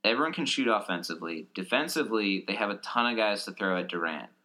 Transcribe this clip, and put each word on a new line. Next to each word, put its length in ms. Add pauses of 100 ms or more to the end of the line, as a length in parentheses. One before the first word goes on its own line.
everyone 300
can 120
shoot 220
offensively. 880
Defensively, 880
they 100
have 140
a 80
ton 340
of 40
guys 300
to 80
throw 240
at 100
Durant. 420 (160)